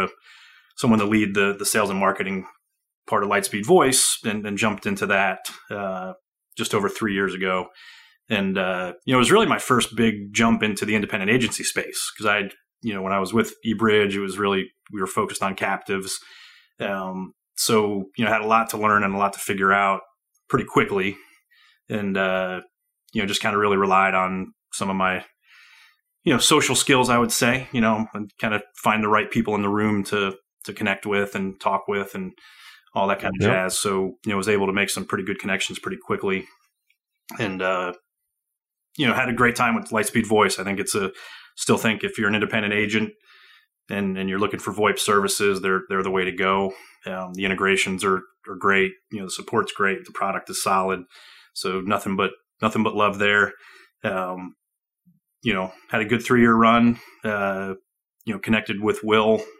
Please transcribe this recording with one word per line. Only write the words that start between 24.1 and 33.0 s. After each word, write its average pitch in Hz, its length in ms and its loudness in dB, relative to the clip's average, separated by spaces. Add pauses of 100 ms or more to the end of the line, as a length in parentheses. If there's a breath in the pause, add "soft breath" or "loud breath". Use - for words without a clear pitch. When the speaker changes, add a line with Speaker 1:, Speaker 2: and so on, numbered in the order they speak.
Speaker 1:
on 92 380 -2 (200)
some 101 180 -4
of 95 60 -2
my, 92 280 0 (1000 soft breath)
you - 80 4
know, 117 60 4
social 143 360 4
skills, 127 340 4
I 120 100 4
would 117 140 2
say, 131 400 0
you 123 80 -2
know, 110 320 2
and 104 260 -10
kinda 107 240 -2 (140)
find 107 280 2
the 104 40 0
right 107 220 2
people 107 240 0
in 101 80 0
the 101 60 0
room 104 360 2
to, 98 320 -2 (280)
to 107 80 -12
connect 98 340 -4
with 101 300 -2
and 95 240 -6
talk 98 260 -2
with 101 280 -4
and 92 180 -8 (640 soft breath)
all 98 140 2